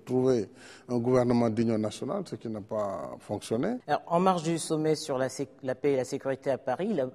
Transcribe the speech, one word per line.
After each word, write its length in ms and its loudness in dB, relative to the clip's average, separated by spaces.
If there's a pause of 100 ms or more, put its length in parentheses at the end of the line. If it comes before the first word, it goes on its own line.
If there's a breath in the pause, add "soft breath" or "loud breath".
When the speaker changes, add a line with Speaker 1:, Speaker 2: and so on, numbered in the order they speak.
Speaker 1:
trouver 440 2 (400 loud breath)
un 80 0
gouvernement 540 4
d'union 260 2
nationale, 480 -4
ce 100 -10
qui 140 -10
n'a 120 -8
pas 580 -4
fonctionné. 560 -2 (100)
Speaker 2:
Alors, 220 0
en 120 2
marge 220 4
du 160 0
sommet 380 0
sur 240 -4
la 100 -2
sé-, 200 -8 (120)
la 140 -2
paix 180 2
et 20 2
la 80 0
sécurité 460 -4
à 80 2
Paris, 320 -4
il 100 0
a, 160 0